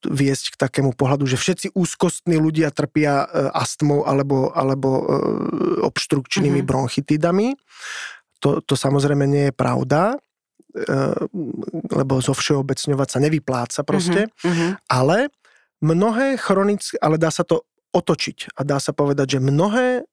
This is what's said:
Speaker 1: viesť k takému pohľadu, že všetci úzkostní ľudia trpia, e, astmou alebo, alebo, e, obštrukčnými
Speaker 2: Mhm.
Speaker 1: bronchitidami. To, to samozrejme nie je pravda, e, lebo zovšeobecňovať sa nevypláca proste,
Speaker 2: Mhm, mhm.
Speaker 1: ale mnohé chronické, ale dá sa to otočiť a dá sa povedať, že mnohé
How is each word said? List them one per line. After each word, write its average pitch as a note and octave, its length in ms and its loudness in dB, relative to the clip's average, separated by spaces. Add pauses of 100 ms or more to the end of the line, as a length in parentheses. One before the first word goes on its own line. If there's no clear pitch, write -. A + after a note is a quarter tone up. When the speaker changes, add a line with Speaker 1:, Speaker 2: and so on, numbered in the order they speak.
Speaker 1:
viesť C#3 540 -2
k - 60 -6
takému C3+ 320 0
pohľadu, C#3 340 0
že B2+ 100 0
všetci - 360 -2
úzkostní E3+ 640 0
ľudia D#3 340 2
trpia, C#3+ 520 0
e, C#3 280 -2
astmou C#3+ 520 0
alebo, C#3 480 2
alebo, C3+ 400 0
e, C3 120 0 (800)
obštrukčnými C#3+ 800 0
Speaker 2:
Mhm. C3+ 60 -4
Speaker 1:
bronchitidami. D3+ 840 0 (920)
To, C#3+ 200 2
to - 120 -2
samozrejme C#3 560 2
nie C#3+ 160 2
je C#3 100 0
pravda, C3+ 640 0 (540)
e, - 140 -6 (1080)
lebo C3+ 260 0
zovšeobecňovať C#3 920 -2
sa - 100 -2
nevypláca C#3+ 640 -2
proste, F#3 580 0
Speaker 2:
Mhm, F3 80 0
mhm. E3+ 200 2 (200)
Speaker 1:
ale D#3 400 2 (520)
mnohé A3 560 2
chronické, G3 600 0
ale D#3 200 2
dá D#3+ 120 2
sa E3+ 140 -2
to E3 180 0 (300)
otočiť - 640 -2
a - 80 -6
dá C#3 160 0
sa - 180 -4
povedať, C#3 400 0
že C3 60 0
mnohé G#3 720 0